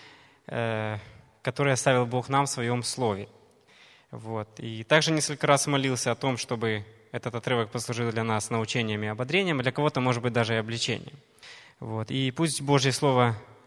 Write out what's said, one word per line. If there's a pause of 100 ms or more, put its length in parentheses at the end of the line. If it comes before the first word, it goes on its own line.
(480)
э, (440)
которые
оставил
Бог
нам
в
Своем
Слове. (840)
Вот. (100)
И
также
несколько
раз
молился
о
том,
чтобы (280)
этот
отрывок
послужил
для
нас
научением
и
ободрением,
а
для
кого-то,
может
быть,
даже
и
обличением. (600)
Вот.
И
пусть
Божье
Слово (300)